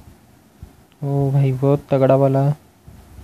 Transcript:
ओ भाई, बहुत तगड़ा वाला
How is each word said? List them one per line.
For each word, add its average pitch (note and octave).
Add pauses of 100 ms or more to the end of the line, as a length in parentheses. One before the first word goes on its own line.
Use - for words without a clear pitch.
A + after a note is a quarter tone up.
(1040)
ओ C#3
भाई, C#3
बहुत C#3
तगड़ा C3+
वाला C#3 (720)